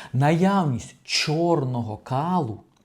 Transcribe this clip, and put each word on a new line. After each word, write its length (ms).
Наявність 920
чорного 920
калу, 640